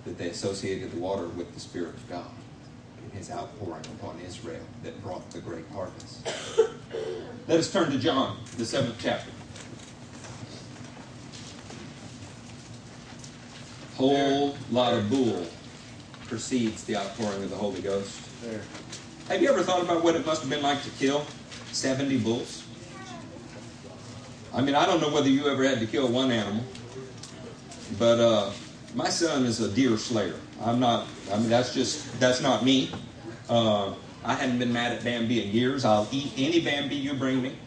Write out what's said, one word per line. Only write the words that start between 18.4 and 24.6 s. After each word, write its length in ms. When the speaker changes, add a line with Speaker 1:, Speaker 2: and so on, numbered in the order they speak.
Speaker 2:
There. 180
Speaker 1:
Have 120
you 60
ever 160
thought 180
about 220
what 140
it 80
must 160
have 80
been 120
like 220
to 80
kill 340
seventy 460
bulls? 460
I 80